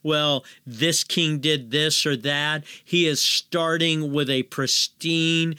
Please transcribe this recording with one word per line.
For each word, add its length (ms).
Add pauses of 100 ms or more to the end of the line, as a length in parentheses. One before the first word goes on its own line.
"Well, 420 (220)
this 360
king 380
did 300
this 360
or 120
that." 440 (220)
He 220
is 140
starting 920
with 180
a 140
pristine, 1160